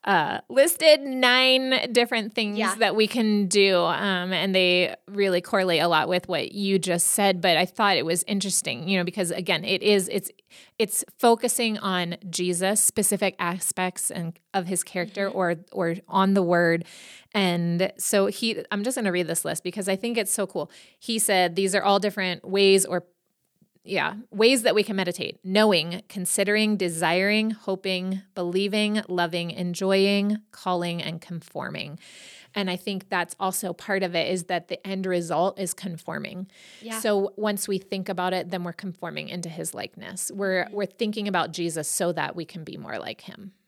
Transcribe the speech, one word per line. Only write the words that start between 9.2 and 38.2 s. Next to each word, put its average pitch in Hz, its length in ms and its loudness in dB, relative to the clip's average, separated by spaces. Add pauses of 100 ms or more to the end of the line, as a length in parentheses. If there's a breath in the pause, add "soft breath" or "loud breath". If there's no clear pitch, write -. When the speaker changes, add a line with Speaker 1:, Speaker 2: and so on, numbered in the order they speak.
Speaker 1:
again, 175 340 -2
it 220 180 -2
is, 196 300 4
it's, 196 180 -4 (480 loud breath)
it's - 280 -2 (120)
focusing 233 600 2
on 180 380 -2 (120)
Jesus, 180 540 0
specific 202 560 0
aspects 185 720 -4
and, 170 280 -8 (140)
of 185 140 -2
his 180 180 -4
character 196 440 -4
Speaker 2:
Mm-hmm. - 100 -6
Speaker 1:
or, 170 180 0 (160)
or 170 240 -2 (100)
on 190 280 2
the 196 80 4
word. 170 420 4 (480 loud breath)
And 175 640 0
so 196 300 2
he, 220 440 -4
I'm 202 140 -4
just 254 120 -4
gonna 214 140 0
read 175 160 0
this 165 180 -4
list 160 200 -6
because 190 240 -6
I 196 80 0
think 233 220 -4
it's 214 140 -2
so 202 140 -2
cool. 156 240 -8 (280 loud breath)
He 226 200 -4
said, 180 380 2
"These 190 180 0
are 202 80 2
all 202 160 4
different 190 480 -4
ways 190 380 6
or, 175 200 -2 (840)
yeah, 175 280 -2 (160)
ways 226 320 4
that 220 120 4
we 208 80 2
can 202 140 -2
meditate. 180 480 -4
Knowing, 185 640 2
considering, 208 680 0
desiring, 185 720 0
hoping, 190 720 -4 (120)
believing, 202 720 0
loving, 170 420 -2
enjoying, 196 880 2 (140)
calling, 175 500 -4
and 165 180 -8
conforming." - 800 -10 (560 loud breath)
And 190 160 -2
I 180 60 -4
think 190 320 -8
that's 175 320 -4
also 190 320 -4
part 190 320 -2
of 175 100 -6
it, 165 160 0
is 180 140 -2
that 175 240 -4
the - 180 -10
end 190 200 -6
result 175 520 0
is 175 160 -6
conforming. 175 720 -10 (340 loud breath)
Speaker 2:
Yeah. 220 200 -10
Speaker 1:
So 202 360 0
once 208 300 -2
we 196 120 -2
think 190 300 -6
about 180 240 -2